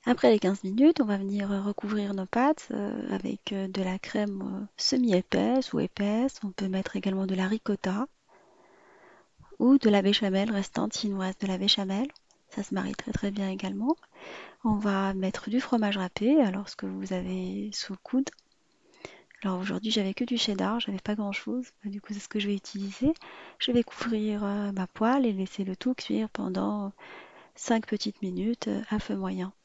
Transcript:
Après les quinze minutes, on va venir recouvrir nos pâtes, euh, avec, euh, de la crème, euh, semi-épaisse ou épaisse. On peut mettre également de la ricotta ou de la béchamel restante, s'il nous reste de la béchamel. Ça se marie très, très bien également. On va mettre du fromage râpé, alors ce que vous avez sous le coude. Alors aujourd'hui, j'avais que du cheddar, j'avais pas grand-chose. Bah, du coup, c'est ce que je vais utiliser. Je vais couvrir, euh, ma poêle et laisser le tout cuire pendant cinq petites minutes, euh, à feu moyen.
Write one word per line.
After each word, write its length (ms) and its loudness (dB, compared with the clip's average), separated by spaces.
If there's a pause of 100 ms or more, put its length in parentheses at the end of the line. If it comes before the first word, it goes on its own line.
Après 240 6
les 100 8
quinze 240 2
minutes, 380 6
on 40 6
va 120 2
venir 320 -2 (140)
recouvrir 500 -2
nos 120 -2
pâtes, 460 2
euh, 420 -4
avec, 400 -4
euh, 140 -2
de 140 -2
la 160 -2
crème, 460 -4
euh, 220 -6 (120)
semi-épaisse 960 2
ou 60 0
épaisse. 640 0
On 80 -6
peut 160 -4
mettre 280 -2
également 300 0
de 100 0
la 120 0
ricotta 600 -2 (1500)
ou 200 8
de 120 6
la 120 6
béchamel 500 2
restante, 420 -2
s'il 180 -2
nous 80 -2
reste 220 -4
de 60 -2
la 100 -2
béchamel. 500 0 (420)
Ça 140 -8
se 100 -6
marie 220 -2
très, 160 -8
très 180 -2
bien 200 -2
également. 460 -2 (680)
On 100 2
va 400 2
mettre 380 -4
du 80 2
fromage 380 0
râpé, 440 2
alors 260 0
ce 80 -14
que 120 -8
vous 260 -6
avez 600 -4
sous 200 -6
le 80 -12
coude. 280 0 (1120)
Alors 160 -2
aujourd'hui, 320 -2
j'avais 240 0
que 80 -2
du 140 0
cheddar, 420 0
j'avais 180 -4
pas 160 -4
grand-chose. 540 -4 (160)
Bah, 80 -6
du 100 -8
coup, 120 -12
c'est 60 -8
ce 80 -14
que 120 -2
je 80 0
vais 80 2
utiliser. 580 -2 (460)
Je 120 -2
vais 120 6
couvrir, 600 -2
euh, 280 -2
ma 160 -2
poêle 400 4
et 60 2
laisser 300 -2
le 120 -2
tout 180 0
cuire 360 -2
pendant 600 -2 (640)
cinq 320 0
petites 380 -4
minutes, 440 -2
euh, 220 0
à 80 0
feu 180 -2
moyen. 380 -4 (120)